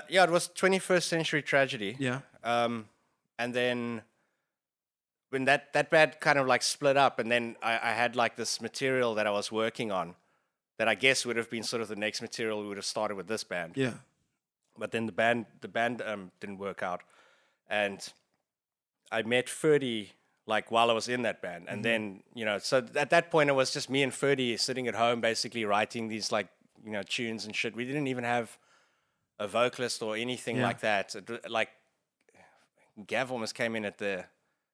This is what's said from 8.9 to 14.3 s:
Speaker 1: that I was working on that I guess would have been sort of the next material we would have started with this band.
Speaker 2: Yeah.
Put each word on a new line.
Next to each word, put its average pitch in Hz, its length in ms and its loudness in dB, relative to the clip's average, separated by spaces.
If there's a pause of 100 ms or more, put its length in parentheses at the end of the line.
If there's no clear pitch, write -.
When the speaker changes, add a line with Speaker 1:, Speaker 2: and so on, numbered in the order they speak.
Speaker 1:
that 107 100 2
I 104 60 2
was 101 200 -2
working 110 400 -2
on 85 240 -4 (640)
that 110 100 0
I 110 80 4
guess 131 300 4
would 117 120 -4
have 113 120 -4
been 113 140 -6
sort 117 180 -4
of 107 60 -6
the 107 80 -8
next 104 260 -4
material 110 400 -6
we 104 60 -8
would 101 100 -8
have 98 80 -8
started 104 300 -4
with 90 120 -10
this 110 160 -4
band. 87 320 -6
Speaker 2:
Yeah. 131 180 -2 (840)